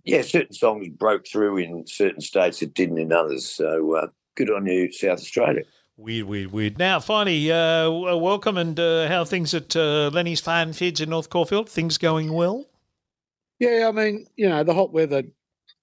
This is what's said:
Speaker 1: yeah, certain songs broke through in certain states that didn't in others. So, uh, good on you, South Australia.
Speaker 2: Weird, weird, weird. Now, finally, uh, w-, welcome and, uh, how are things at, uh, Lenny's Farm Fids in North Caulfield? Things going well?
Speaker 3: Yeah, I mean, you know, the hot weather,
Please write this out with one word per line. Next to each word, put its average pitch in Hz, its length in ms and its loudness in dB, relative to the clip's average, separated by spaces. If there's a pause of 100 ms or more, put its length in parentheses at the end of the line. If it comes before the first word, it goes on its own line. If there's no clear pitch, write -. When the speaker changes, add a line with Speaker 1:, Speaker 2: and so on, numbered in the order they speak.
Speaker 1:
yeah, - 160 2
certain - 320 -2
songs 107 380 0
broke 104 360 0
through 104 320 0
in 85 280 -6
certain 98 340 0
states 90 400 0
that 71 140 -6
didn't 85 240 0
in 80 120 -2
others. 78 360 0
So, 80 480 -2
uh, 78 120 0 (300)
good 110 140 -2
on 98 160 -2
you, 90 260 0
South 92 280 -2
Australia. - 420 0 (340)
Speaker 2:
Weird, 110 300 -6
weird, 98 260 -6
weird. 107 260 -2
Now, 180 220 2
finally, 180 500 0
uh, 165 340 2
w-, 175 340 0
welcome 196 400 0
and, 165 200 -2
uh, 165 300 2
how 175 140 0
are 165 40 -2
things 175 280 -2
at, - 220 -4
uh, 151 360 2
Lenny's 170 280 -2
Farm 165 340 -2
Fids 170 260 -2
in 156 80 -4
North 160 220 -4
Caulfield? 196 400 0
Things 165 260 -2
going 160 380 0
well? 185 320 0 (920)
Speaker 3:
Yeah, 233 300 4
I 220 40 2
mean, 214 340 0 (100)
you 208 120 2
know, 151 160 4
the 165 100 4
hot 185 180 2
weather, 143 300 2 (600)